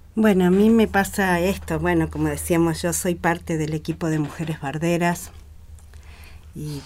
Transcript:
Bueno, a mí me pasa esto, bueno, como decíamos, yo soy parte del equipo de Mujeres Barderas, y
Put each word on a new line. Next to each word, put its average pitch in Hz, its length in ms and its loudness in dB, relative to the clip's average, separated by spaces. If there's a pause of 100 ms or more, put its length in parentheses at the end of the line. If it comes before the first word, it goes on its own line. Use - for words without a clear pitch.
(160)
Bueno, 202 300 4
a 175 40 6
mí 208 220 6
me 226 160 6
pasa 190 540 0
esto, 180 380 -2
bueno, 165 300 2
como 151 200 -2
decíamos, 165 520 0
yo 175 120 -2
soy 175 200 -2
parte 170 460 -2
del 156 160 -4
equipo 160 320 -6
de 156 100 0
Mujeres 151 420 -6
Barderas, 170 720 -2 (1300)
y 147 300 -10